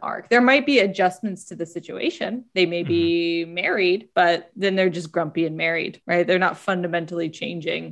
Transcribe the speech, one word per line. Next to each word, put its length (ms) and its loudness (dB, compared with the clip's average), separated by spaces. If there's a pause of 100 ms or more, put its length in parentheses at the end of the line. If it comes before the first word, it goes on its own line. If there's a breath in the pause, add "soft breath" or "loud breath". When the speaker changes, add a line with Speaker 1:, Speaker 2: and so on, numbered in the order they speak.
Speaker 1:
arc. 260 -8
There 140 6
might 240 6
be 140 4
adjustments 640 0
to 100 -14
the 100 -6
situation. 760 -6 (100)
They 120 4
may 160 -2
be 640 0
Speaker 2:
Mm-hmm. 80 -14
Speaker 1:
married, 600 0
but 400 2
then 220 0
they're 140 4
just 220 -8
grumpy 340 -2
and 100 -4
married, 500 -4
right? 200 2
They're 120 2
not 200 0
fundamentally 720 -4
changing 600 -8